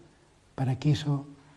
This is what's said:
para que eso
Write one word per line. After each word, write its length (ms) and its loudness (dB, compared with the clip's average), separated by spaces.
para 240 0
que 140 4
eso 340 0